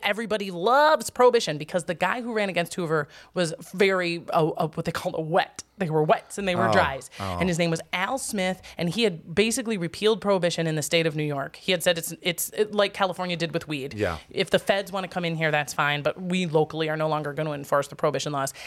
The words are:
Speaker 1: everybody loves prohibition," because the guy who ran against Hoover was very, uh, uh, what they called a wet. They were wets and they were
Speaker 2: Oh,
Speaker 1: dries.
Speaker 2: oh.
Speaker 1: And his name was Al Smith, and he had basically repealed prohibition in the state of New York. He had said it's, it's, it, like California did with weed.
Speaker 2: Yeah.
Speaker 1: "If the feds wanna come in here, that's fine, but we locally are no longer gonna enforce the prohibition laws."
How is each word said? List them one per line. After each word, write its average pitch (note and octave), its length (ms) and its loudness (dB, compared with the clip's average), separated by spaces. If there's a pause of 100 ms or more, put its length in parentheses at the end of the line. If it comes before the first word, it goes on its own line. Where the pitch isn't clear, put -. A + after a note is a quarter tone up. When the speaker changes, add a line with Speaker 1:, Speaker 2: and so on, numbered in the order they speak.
Speaker 1:
everybody G#3 500 -2
loves A#3+ 580 4
prohibition," A#3 480 4
because D#3+ 260 -4
the F3+ 100 -4
guy G3+ 280 0
who A#3 100 -6
ran G#3 160 0
against E3+ 260 -2
Hoover D#3+ 340 -2 (260)
was E3+ 180 0 (220)
very, F3+ 480 2 (100)
uh, D#3+ 180 4
uh, D#3+ 180 -2
what E3 180 -6
they E3+ 60 -2
called - 260 -6
a - 20 -2
wet. D#3+ 440 0 (120)
They F3+ 140 -2
were D#3 140 4
wets - 340 0
and G3+ 80 -4
they F3+ 80 2
were A2+ 140 4
Speaker 2:
Oh, A2 40 4
Speaker 1:
dries. C#3 460 2
Speaker 2:
oh. F#2+ 220 -4
Speaker 1:
And F3+ 80 2
his E3+ 100 0
name E3+ 100 2
was E3 120 0 (120)
Al G3 240 -2
Smith, F#3 460 -4 (160)
and E3+ 100 -2
he G#3 140 -2
had F3 320 -2
basically A3+ 420 0
repealed F#3+ 440 0
prohibition F3 480 2
in D#3 80 0
the D3+ 60 -2
state E3 220 2
of D3+ 120 0
New D3+ 80 -2
York. C#3+ 320 -6
He - 160 -2
had F3 100 0
said F3 160 2
it's, E3 240 -8
it's, - 280 -4
it, G#3 220 -2
like G3+ 220 2
California F3+ 420 -2
did D#3+ 160 -4
with E3 140 -4
weed. D3 260 -8
Speaker 2:
Yeah. F#2 260 -2 (120)
Speaker 1:
"If - 200 -2
the F#3 100 4
feds G3 320 0
wanna F#3+ 160 -4
come F3 160 -4
in E3 100 -2
here, D#3 160 0
that's D3+ 240 0
fine, D3 280 0
but D3+ 200 -2
we F#3 240 0
locally D#3 420 0
are D#3 80 -2
no D#3 120 0
longer D3+ 240 -2
gonna D#3 200 -4
enforce C#3+ 360 0
the - 80 -14
prohibition D3 360 0
laws." C3+ 220 -2 (120)